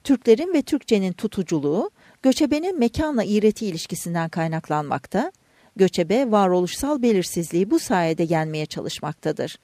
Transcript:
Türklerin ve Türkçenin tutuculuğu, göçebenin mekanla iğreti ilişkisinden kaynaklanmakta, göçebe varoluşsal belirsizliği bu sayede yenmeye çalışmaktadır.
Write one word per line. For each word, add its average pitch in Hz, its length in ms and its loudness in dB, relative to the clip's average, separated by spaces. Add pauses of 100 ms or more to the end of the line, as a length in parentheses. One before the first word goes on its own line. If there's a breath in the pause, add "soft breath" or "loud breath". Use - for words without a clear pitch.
Türklerin 277 500 4
ve 285 80 4
Türkçenin 202 500 0
tutuculuğu, 175 800 -2 (320 soft breath)
göçebenin 302 560 2
mekanla 254 460 0
iğreti 208 420 2
ilişkisinden 170 600 -6
kaynaklanmakta, 160 1040 -4 (440 soft breath)
göçebe 190 540 2
varoluşsal 202 720 0
belirsizliği 185 680 0
bu 330 80 4
sayede 170 440 0
yenmeye 156 440 -2
çalışmaktadır. - 960 -6